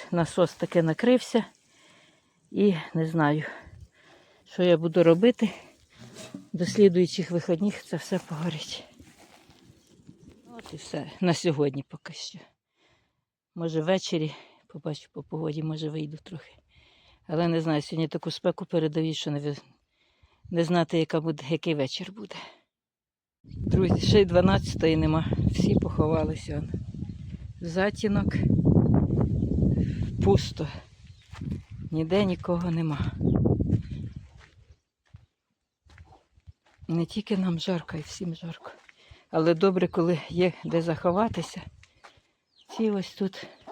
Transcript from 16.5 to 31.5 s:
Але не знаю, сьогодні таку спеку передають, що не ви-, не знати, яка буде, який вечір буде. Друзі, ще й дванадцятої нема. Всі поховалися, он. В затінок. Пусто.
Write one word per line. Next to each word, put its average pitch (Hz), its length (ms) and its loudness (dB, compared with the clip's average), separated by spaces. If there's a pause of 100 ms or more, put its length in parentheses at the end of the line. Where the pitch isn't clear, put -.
Але 170 220 0
не 165 120 2
знаю, 156 220 0
сьогодні 160 260 -4
таку 170 220 -6
спеку - 340 -2
передають, 160 520 -2
що - 140 -6
не 147 100 -4
ви-, 143 160 -6 (920)
не 170 140 2
знати, 170 340 2
яка 160 220 0
буде, 156 280 -4
який 160 260 -2
вечір 147 380 -4
буде. 208 240 -16 (1080)
Друзі, - 640 2
ще 208 140 8
й 196 40 8
дванадцятої 180 720 4
нема. 160 360 2 (180)
Всі - 240 2
поховалися, 156 840 0
он. - 300 -8 (720)
В - 40 -12
затінок. 202 720 -2 (1900)
Пусто. 190 440 2 (1200)